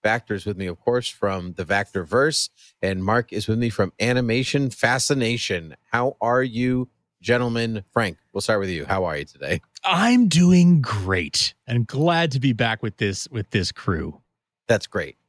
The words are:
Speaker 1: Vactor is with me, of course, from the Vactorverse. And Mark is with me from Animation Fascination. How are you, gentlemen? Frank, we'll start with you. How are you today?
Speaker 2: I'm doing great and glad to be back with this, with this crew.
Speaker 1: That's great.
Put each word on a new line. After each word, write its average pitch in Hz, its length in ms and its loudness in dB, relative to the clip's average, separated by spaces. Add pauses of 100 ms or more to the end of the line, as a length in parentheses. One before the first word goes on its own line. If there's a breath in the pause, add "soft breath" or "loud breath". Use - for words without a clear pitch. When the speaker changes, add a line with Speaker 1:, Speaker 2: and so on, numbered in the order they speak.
Speaker 1:
Vactor 113 280 -2
is 98 140 -6
with 101 100 -4
me, 95 100 -6
of 87 140 -10
course, 123 280 -2
from 92 460 -4
the 90 100 -8
Vactorverse. 101 840 0 (320 soft breath)
And 95 240 -2
Mark 113 280 0
is 101 160 -4
with 110 100 0
me 120 120 0
from 95 300 -2
Animation 123 680 0
Fascination. 117 1040 -2 (160)
How 120 280 -2
are 120 220 2
you, 127 460 -2 (320)
gentlemen? 117 720 -2
Frank, 107 260 -2 (140)
we'll 98 80 -4
start 107 200 0
with 95 100 -2
you. 82 140 -6
How 95 200 -2
are 78 120 -4
you 71 80 -6
today? 71 360 -6 (240)
Speaker 2:
I'm 220 440 4
doing 175 520 6
great 95 760 -2 (120)
and 120 200 0
glad 165 460 0
to 131 80 -2
be 127 120 2
back 113 300 -2
with 107 140 -6
this, 101 340 -4
with 110 200 -6
this 92 220 0
crew. 78 480 -4 (480)
Speaker 1:
That's 113 200 2
great. 82 280 -8 (120)